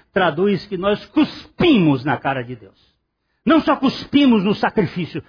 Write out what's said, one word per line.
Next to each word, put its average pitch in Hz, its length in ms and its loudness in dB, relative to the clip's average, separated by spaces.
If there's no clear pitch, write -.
traduz 185 520 0
que 196 120 -10
nós 202 300 -4
cuspimos 185 960 0
na 156 120 -2
cara 139 260 -4
de 123 120 -12
Deus. - 240 -20
Não 302 160 4
só 302 140 0
cuspimos 262 680 0
no 202 100 0
sacrifício, 170 760 -4